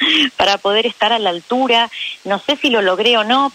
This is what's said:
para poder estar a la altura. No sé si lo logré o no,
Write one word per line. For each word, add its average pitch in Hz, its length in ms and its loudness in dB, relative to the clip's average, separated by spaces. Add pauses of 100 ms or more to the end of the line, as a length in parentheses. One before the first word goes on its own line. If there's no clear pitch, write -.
(380)
para 196 200 2
poder 214 280 0
estar 220 260 0
a 233 60 0
la 202 100 0
altura. 233 640 0 (340)
No 196 140 -2
sé 285 180 -4
si 285 140 -2
lo 226 100 0
logré 202 380 2
o 214 60 0
no, 262 300 0